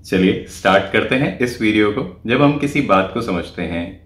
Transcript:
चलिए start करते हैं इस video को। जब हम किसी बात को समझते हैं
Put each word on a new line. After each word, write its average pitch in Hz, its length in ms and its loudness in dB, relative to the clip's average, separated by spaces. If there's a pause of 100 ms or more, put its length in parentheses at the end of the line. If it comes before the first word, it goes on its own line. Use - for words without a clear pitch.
(160)
चलिए 92 320 2
start 98 440 0
करते 117 220 2
हैं 151 240 -2
इस 120 240 -2
video 104 280 4
को। 101 360 -8
जब 131 160 2
हम 143 160 4
किसी 143 220 -2
बात 95 340 2
को 120 60 -2
समझते 87 420 -6
हैं 85 440 -8